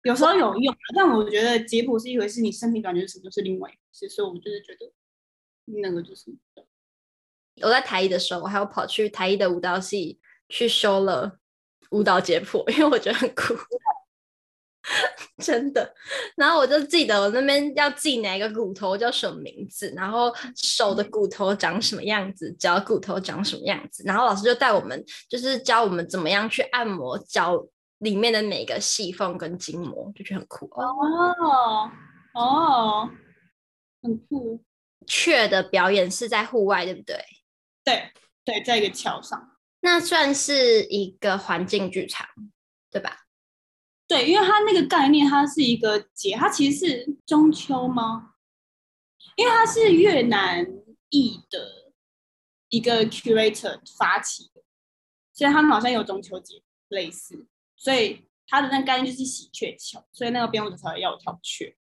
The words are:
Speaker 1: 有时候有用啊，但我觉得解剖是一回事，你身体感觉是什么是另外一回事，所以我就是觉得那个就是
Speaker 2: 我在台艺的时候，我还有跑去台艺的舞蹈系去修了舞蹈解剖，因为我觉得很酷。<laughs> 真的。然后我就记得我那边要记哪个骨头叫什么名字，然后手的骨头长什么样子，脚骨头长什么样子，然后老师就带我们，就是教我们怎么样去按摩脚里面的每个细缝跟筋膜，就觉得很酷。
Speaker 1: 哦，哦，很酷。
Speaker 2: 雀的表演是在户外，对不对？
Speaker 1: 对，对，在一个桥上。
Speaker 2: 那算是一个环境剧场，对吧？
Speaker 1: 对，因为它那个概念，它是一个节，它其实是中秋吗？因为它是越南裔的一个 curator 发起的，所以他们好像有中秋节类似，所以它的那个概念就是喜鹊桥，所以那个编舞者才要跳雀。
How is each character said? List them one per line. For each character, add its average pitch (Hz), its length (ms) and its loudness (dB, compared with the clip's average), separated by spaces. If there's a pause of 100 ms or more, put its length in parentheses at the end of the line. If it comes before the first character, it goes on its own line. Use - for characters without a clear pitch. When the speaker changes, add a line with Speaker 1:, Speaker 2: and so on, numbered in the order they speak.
Speaker 1:
有 247 120 2
时 285 100 4
候 349 100 6
有 220 220 2
用 254 160 0
啊， - 40 -12 (180)
但 381 140 6
我 214 200 2
觉 208 120 2
得 233 180 2
解 226 220 0
剖 240 200 0
是 247 80 -12
一 247 100 -2
回 202 80 -2
事， 233 140 -6
你 208 100 0
身 233 220 -4
体 214 80 -2
感 185 120 -4
觉 180 80 -2
是 196 60 -8
什 185 160 -18
么 190 80 -16
是 202 100 -4
另 190 180 -4
外 185 100 -12
一 - 40 -20
回 - 60 -20 (120)
事， 196 180 -14
所 208 140 -6
以 196 40 -4
我 175 80 -10
就 208 160 -12
是 202 100 -10
觉 - 140 -20
得 - 160 -20 (920)
那 190 100 -4
个 170 100 -4
就 185 120 -16
是 - 180 -20 (1300)
Speaker 2:
我 220 80 0
在 254 100 4
台 220 220 -2
艺 190 60 2
的 180 120 0
时 180 140 -4
候， 170 80 -6
我 190 60 -8
还 202 100 -4
有 202 80 -2
跑 - 200 -6
去 214 240 -2
台 185 200 -4
艺 202 80 2
的 196 120 0
舞 170 100 -2
蹈 180 200 -2
系 185 400 -8 (300)
去 240 180 0
修 202 340 2
了 196 380 -2 (520)
舞 208 120 2
蹈 190 160 4
解 175 200 2
剖， - 320 -2
因 254 80 2
为 302 60 6
我 262 140 4
觉 202 120 -2
得 233 60 -2
很 254 160 -2
酷。 - 220 -2 (1300)
<laughs> - 580 -4
真 277 300 -2
的。 - 240 -2 (400)
然 302 160 4
后 339 60 4
我 269 100 4
就 294 160 4
记 302 220 2
得 208 160 2
我 202 80 2
那 247 120 0
边 285 340 0
要 294 160 4
记 285 280 -2
哪 196 180 -4
个 214 140 -4
骨 214 220 -6
头 190 240 -4
叫 233 120 0
什 220 200 -2
么 160 100 -12
名 - 300 -14
字， - 260 -10
然 190 160 -6
后 240 220 0 (220)
手 - 380 0
的 220 120 -2
骨 214 220 0
头 196 280 0
长 185 260 -2
什 214 140 -2
么 - 80 -8
样 196 300 -4
子， 165 260 -12
脚 180 220 2
骨 202 180 0
头 190 180 -6
长 185 260 -6
什 - 120 -4
么 - 80 -14
样 190 260 -4
子， - 160 -20
然 196 120 0
后 254 80 4
老 208 100 2
师 196 80 -6
就 240 100 4
带 240 200 2
我 175 80 2
们， 117 220 -10 (260)
就 247 80 -6
是 254 220 -2
教 233 240 2
我 202 60 2
们 175 200 -4
怎 185 100 -4
么 160 100 -2
样 208 200 0
去 254 140 -2
按 247 220 -2
摩 156 340 -6
脚 175 460 -2 (340)
里 208 160 -2
面 226 160 2
的 214 120 0
每 160 220 -4
个 117 140 -6
细 196 320 -4
缝 180 260 -4
跟 170 200 -8
筋 160 220 -10
膜， 175 340 -12
就 196 100 -18
觉 196 100 -10
得 190 80 -6
很 - 60 -20
酷。 - 260 -16
Speaker 1:
哦， 302 1160 0 (440)
哦， 240 760 2 (920)
很 226 160 -4 (100)
酷。 233 340 -8 (460)
Speaker 2:
雀 262 400 2
的 190 160 2
表 185 280 2
演 185 200 2
是 233 160 -6
在 214 180 0
户 220 200 0
外， 180 200 2
对 185 80 -8
不 - 100 -14
对？ - 140 -10 (680)
Speaker 1:
对， - 280 0 (340)
对， 214 180 -4
在 240 140 0
一 208 40 2
个 190 120 -2
桥 143 280 -6
上。 - 360 -16 (220)
Speaker 2:
那 349 200 4
算 320 340 2
是 254 500 4
一 196 360 -4
个 196 180 0
环 180 280 -4
境 190 240 -2
剧 185 160 -6
场， - 220 -10 (640)
对 202 100 -4
吧？ - 180 -10 (840)
Speaker 1:
对， 277 240 2
因 392 100 6
为 381 60 4
它 415 140 4
那 415 140 4
个 339 120 4
概 302 220 4
念， 294 200 8
它 285 200 4
是 285 140 -2
一 240 140 4
个 214 240 0 (140)
节， 196 220 -4
它 302 140 2
其 277 220 2
实 339 160 0
是 277 380 -4
中 311 260 6
秋 254 360 -4
吗？ 226 460 -4 (1000)
因 453 100 2
为 494 60 4
它 453 140 6
是 440 280 4
越 330 300 6
南 185 420 0 (440)
裔 269 400 2
的 104 440 -14 (760)
一 233 100 0
个 226 260 2
curator 220 720 0 (180)
发 196 220 2
起 - 340 -10
的， - 80 -20 (720)
所 285 140 2
以 285 40 6
他 302 100 6
们 302 100 6
好 214 80 4
像 240 120 0
有 226 120 0
中 196 180 -6
秋 185 180 -14
节 - 220 -20 (280)
类 180 200 -6
似， - 380 -20 (280)
所 269 180 -2
以 - 340 -2 (200)
它 285 140 2
的 269 80 -2
那 269 100 0
个 262 60 -2
概 254 160 0
念 269 40 0
就 254 60 -4
是 262 140 -8
喜 - 260 -12
鹊 - 260 -8
桥， - 340 -16
所 240 160 -8
以 - 20 -2
那 247 100 -4
个 226 80 -2
编 220 180 -4
舞 202 40 -8
者 180 80 -12
才 165 220 -10
要 185 180 -4
跳 - 240 -12
雀。 - 340 -12 (120)